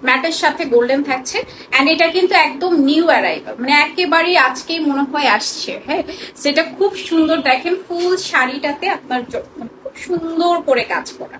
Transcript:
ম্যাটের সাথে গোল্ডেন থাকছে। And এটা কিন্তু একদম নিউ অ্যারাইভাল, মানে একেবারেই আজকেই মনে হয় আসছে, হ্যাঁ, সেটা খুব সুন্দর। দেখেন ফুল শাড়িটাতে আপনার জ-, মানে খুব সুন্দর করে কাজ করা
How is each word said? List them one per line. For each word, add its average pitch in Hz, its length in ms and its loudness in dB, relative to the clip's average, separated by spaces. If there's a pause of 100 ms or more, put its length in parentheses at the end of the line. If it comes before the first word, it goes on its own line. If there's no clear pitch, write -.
ম্যাটের 262 360 0
সাথে 302 200 2 (100)
গোল্ডেন 247 280 4 (100)
থাকছে। 262 280 -4 (380)
And 277 180 4
এটা 330 120 4 (100)
কিন্তু 370 180 2 (120)
একদম 285 260 -2 (160)
নিউ 320 240 4
অ্যারাইভাল, 196 500 0
মানে 269 100 0 (140)
একেবারেই 330 500 2 (120)
আজকেই 320 400 -4
মনে 277 220 0
হয় 285 260 0
আসছে, - 360 -6 (140)
হ্যাঁ, 320 160 -2 (400)
সেটা 285 200 2 (140)
খুব 392 140 2 (180)
সুন্দর। 320 280 2 (140)
দেখেন 320 240 0 (120)
ফুল 349 260 -2 (160)
শাড়িটাতে 285 580 -2 (100)
আপনার 254 240 -6 (120)
জ-, - 160 -8 (100)
মানে 233 120 -12 (120)
খুব - 120 -12 (120)
সুন্দর 330 480 0 (140)
করে 240 160 2 (100)
কাজ 160 120 -6 (120)
করা - 220 -16